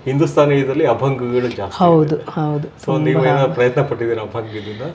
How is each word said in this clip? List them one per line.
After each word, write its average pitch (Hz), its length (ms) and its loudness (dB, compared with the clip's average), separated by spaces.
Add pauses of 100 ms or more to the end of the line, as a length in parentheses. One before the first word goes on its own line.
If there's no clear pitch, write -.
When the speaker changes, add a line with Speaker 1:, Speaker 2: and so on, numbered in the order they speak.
Speaker 1:
ಹಿಂದೂಸ್ತಾನಿ 143 500 2
ಇದರಲ್ಲಿ 139 300 0
ಅಭಂಗಗಳು 123 560 0
ಜಾಸ್ತಿ 120 420 -4
Speaker 2:
ಹೌದು, 160 320 4
Speaker 1:
ಇದೆ. - 160 -8
Speaker 2:
ಹೌದು. 151 360 -4
Speaker 1:
So - 360 -4
ನೀವು 156 100 2
Speaker 2:
ತುಂಬಾ 151 160 2
Speaker 1:
ಏನಾದ್ರು 143 240 2
ಪ್ರಯತ್ನ 123 280 2
ಪಟ್ಟಿದ್ದೀರಾ 117 420 -2
ಅಭಂಗದಿಂದ? 107 580 -10 (140)